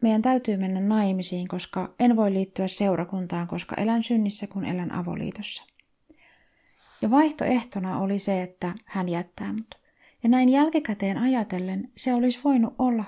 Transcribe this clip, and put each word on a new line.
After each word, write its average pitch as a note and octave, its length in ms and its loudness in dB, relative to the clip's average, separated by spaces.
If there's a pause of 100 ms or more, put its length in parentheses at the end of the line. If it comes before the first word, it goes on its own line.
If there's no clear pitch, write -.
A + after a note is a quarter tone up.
meidän A3 200 4
täytyy B3+ 360 2
mennä F#3+ 220 -2
naimisiin, F#3+ 680 0
koska F#3 520 -6
en A#3+ 160 6
voi G#3 180 4
liittyä F#3+ 340 -2
seurakuntaan, F3 800 -2
koska - 280 -8
elän A3+ 280 0
synnissä, G#3 440 0
kun G3 180 -8
elän F3 260 -4
avoliitossa. - 720 -6 (1400)
Ja A3 100 0
vaihtoehtona B3 880 0
oli G3 200 -2
se, F#3+ 220 -2
että F3+ 320 -8 (120)
hän F3+ 240 -4
jättää F3 440 -6
mut. A3 220 -10 (480)
Ja A3+ 60 4
näin B3+ 200 6
jälkikäteen C4+ 680 2
ajatellen G3 800 -2
se C4 160 -2
olisi B3 300 0
voinut C4 340 4
olla A#3+ 300 0